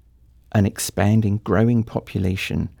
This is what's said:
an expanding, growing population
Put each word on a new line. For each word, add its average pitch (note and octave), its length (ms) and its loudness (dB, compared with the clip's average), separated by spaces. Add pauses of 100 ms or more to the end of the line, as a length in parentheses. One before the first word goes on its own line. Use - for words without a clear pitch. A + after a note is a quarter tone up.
(540)
an G2+ 120 4
expanding, G#2 760 0
growing A2+ 380 2
population F#2+ 840 -4 (120)